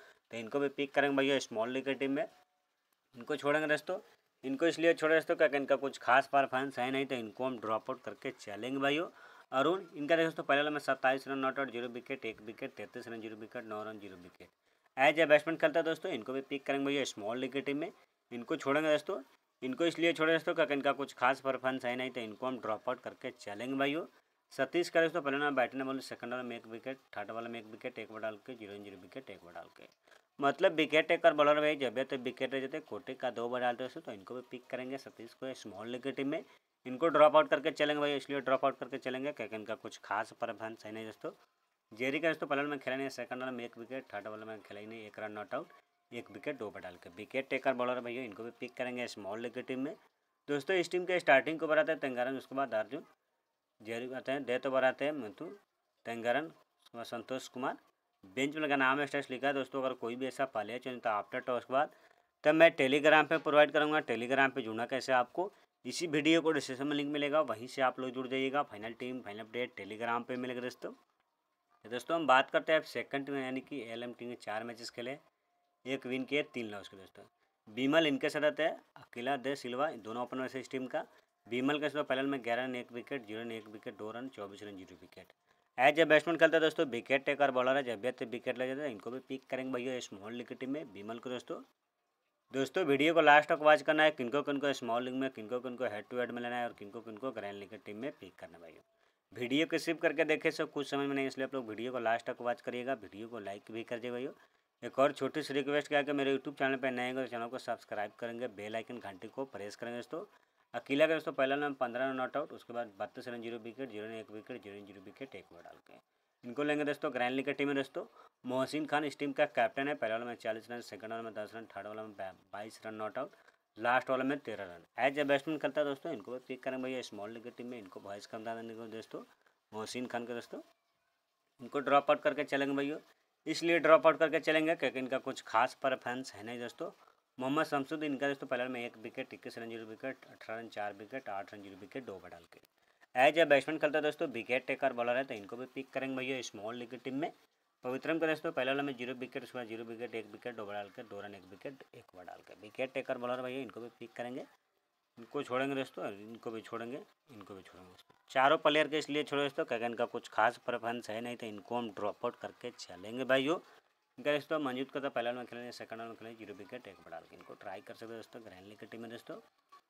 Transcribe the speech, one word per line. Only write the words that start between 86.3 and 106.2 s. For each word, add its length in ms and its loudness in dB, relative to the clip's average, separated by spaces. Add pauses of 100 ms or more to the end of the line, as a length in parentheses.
खेलता 200 8
है 40 6
दोस्तों, 260 4
wicket 380 0
taker 260 4
bowler 260 4
है, 60 2
जब 180 -4
भी 80 -2
आते 160 -4
wicket 340 -4
ले 100 0
जाते 140 -4
हैं, 60 -4
इनको 220 -8
भी 100 -8
pick 260 -10
करेंगे 260 -4
भैया 280 -4
स्मॉल 320 -12
लीग 140 -8
की 80 -12
टीम 160 -8
में 220 -6
बीमल 260 -10
को 120 -10
दोस्तों। 260 -6 (960)
दोस्तों, 300 2
video 300 6
को 60 10
last 280 10
तक 120 4
watch 220 8
करना 200 4
है, 100 8
किनको 300 0
किनको 300 0
small 320 -2
league 100 -6
में, 160 -2
किनको 300 -6
किनको 260 -6
head 240 -4
to 80 -4
head 120 -2
में 120 -6
लेना 140 -4
है 100 -2
और 80 -8
किनको 260 -12
किनको 320 -8
grand 260 -8
league 120 -12
की 80 -12
टीम 180 -12
में 160 -6
pick 240 -18
करना 220 -16
है 40 -20
भैया। 200 -20 (500)
Video 340 0
को 120 0
skip 240 -2
करके 240 2
देखे 240 2
सो 180 -2
कुछ 220 -6
समझ 180 0
में 60 -2
नहीं, 120 0
इसलिए 200 -4
आप 80 -8
लोग 140 -4
video 240 -6
को 80 -4
लास्ट 260 0
तक 160 -6
watch 180 -2
करिएगा, 340 -4
video 340 -10
को 120 -10
like 320 -10
भी 120 -6
कर 120 -6
दीजिए 160 -6
भैया। 200 -6 (500)
एक 160 -4
और 140 6
छोटी 300 -4
सी 120 -6
request 340 0
क्या 100 4
है 60 2
कि 80 -2
मेरे 240 2